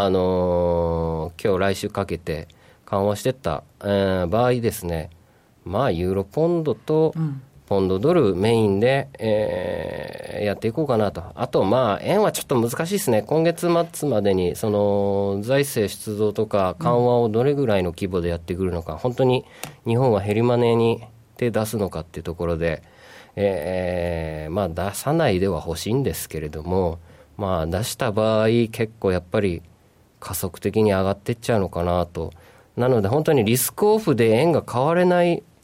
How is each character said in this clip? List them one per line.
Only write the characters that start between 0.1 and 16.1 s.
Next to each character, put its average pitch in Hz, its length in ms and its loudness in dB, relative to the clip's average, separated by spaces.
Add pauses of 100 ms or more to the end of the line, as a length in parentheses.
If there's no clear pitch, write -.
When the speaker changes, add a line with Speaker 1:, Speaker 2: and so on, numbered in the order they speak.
Speaker 1:
の、 87 1200 0 (100)
今 104 120 2
日 90 40 0
来 98 160 0
週 - 160 -6
か 98 160 -4
け 85 120 -6
て 76 300 -8 (380)
緩 101 200 0
和 104 100 0
し - 60 -10
て 135 80 0
っ - 40 0
た、 - 280 -4 (200)
え - 20 -10 (400)
ー、 - 40 0
場 113 180 2
合 123 80 2
で 113 180 -2
す - 140 -10
ね、 82 240 -6 (540)
ま 98 200 -2
あ、 131 60 2
ユ 90 220 -2
ー - 20 0
ロ 98 100 -2
ポ 156 240 -2
ン 170 160 0
ド 135 100 0
と 156 420 0
Speaker 2:
う 165 40 -4
ん。 139 220 -4 (240)
Speaker 1:
ポ 98 140 2
ン 95 80 2
ド 95 100 2
ド 143 160 2
ル 110 220 4
メ 107 180 2
イ 110 140 4
ン 98 100 2
で、 135 300 2 (100)
え 92 1200 -4
ー、 - 20 -2
や 101 100 0
っ - 20 -4
て - 120 -4
い 113 40 -2
こ 156 120 -2
う - 20 -2
か 123 120 2
な 104 120 2
と。 85 140 -10 (100)
あ 127 140 -6
と、 139 160 2
ま 107 320 2
あ、 - 40 -12
円 180 220 2
は 185 80 2
ち - 120 -6
ょ - 20 -12
っ - 20 -12
と - 80 -2
難 120 320 0
し 180 60 -6
い - 20 0
で 202 60 -2
す 139 100 -2
ね。 107 120 2
今 156 200 0
月 170 260 0 (240)
末 - 160 -4
ま 110 140 0
で 98 120 2
に、 90 200 0
そ 110 160 -2
の、 101 720 0
財 135 200 0
政 117 300 -2
出 - 240 -8